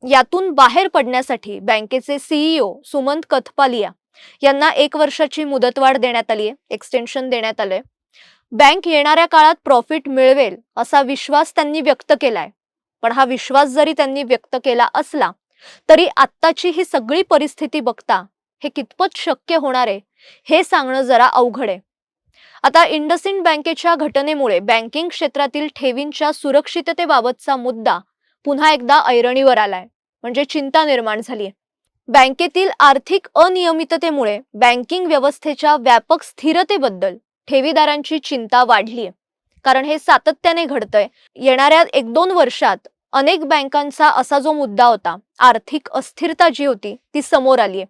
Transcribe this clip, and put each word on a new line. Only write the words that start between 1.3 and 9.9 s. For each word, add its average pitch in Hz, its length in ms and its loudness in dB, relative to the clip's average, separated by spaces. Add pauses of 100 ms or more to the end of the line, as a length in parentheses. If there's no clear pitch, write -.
बँकेचे 220 600 -4
सीईओ 302 560 -2 (100)
सुमंत 285 460 -4
कथपालिया 247 600 -2 (520)
यांना 277 280 2
एक 294 260 0
वर्षाची 302 480 -2
मुदतवाढ 262 520 0
देण्यात 233 340 -2
आलीये, 214 220 -4 (180)
एक्सटेन्शन 254 600 -6
देण्यात 220 300 -4
आलंय. 190 200 -4 (720)
बँक 294 360 4
येणाऱ्या 311 380 2
काळात 311 280 4 (100)
प्रॉफिट 269 440 0